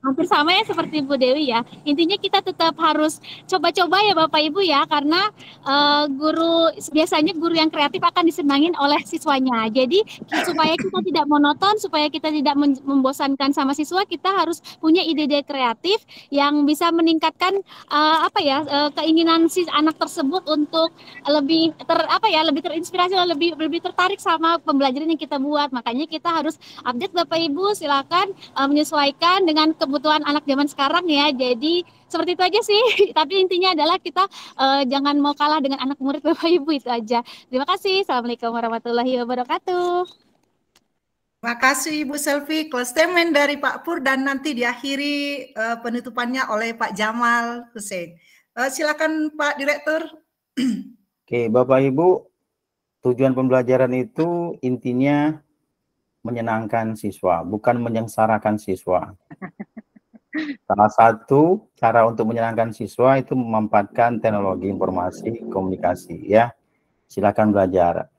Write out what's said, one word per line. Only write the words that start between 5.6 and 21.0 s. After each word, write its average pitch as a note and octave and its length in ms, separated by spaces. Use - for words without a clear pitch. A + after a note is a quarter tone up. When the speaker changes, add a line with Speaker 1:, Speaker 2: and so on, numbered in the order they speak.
Speaker 1:
eh, D4 480
guru, D#4+ 640
biasanya D#4+ 480
guru E4+ 160
yang D#4+ 160
kreatif D4+ 320
akan F4 240
disenangin D#4 480
oleh C#4+ 320
siswanya. C4 640
Jadi C4 320
supaya D#4+ 320
kita F#4+ 320
tidak D4+ 240
monoton, D4 480
supaya D4+ 320
kita D#4 240
tidak C#4+ 240
men-, C#4+ 240
membosankan C#4 720
sama C#4 240
siswa, F4 240
kita F#4 320
harus E4+ 240
punya D#4+ 240
ide-ide C#4+ 400
kreatif C#4 560
yang C#4+ 320
bisa D#4+ 240
meningkatkan, E4 720
eh, D#4 400
apa G4 160
ya, C#4 240
eh, D4 320
keinginan E4 480
si F4+ 240
anak D#4 320
tersebut D#4+ 480
untuk D#4 400